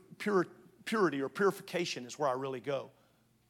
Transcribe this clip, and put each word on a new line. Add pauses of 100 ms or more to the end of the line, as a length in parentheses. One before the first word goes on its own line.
(180)
pure, (380)
purity
or
purification
is
where
I
really
go. (600)